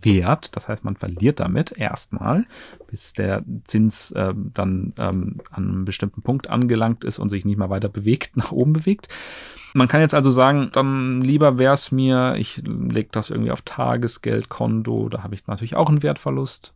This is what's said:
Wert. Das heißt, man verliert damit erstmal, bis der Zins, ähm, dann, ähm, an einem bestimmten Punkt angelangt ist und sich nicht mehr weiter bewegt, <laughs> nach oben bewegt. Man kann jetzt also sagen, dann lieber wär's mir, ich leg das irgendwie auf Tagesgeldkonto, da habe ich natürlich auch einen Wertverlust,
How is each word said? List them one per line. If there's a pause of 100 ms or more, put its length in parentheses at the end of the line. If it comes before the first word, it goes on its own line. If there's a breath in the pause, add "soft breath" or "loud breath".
Wert.
Das
heißt,
man
verliert
damit
erstmal, (440 loud breath)
bis
der (220)
Zins,
ähm,
dann,
ähm, (100)
an
einem
bestimmten
Punkt
angelangt
ist
und
sich
nicht
mehr
weiter
bewegt,
<laughs>
nach
oben
bewegt. (640 loud breath)
Man
kann
jetzt
also
sagen,
dann
lieber
wär's
mir,
ich
leg
das
irgendwie
auf
Tagesgeldkonto,
da
habe
ich
natürlich
auch
einen
Wertverlust,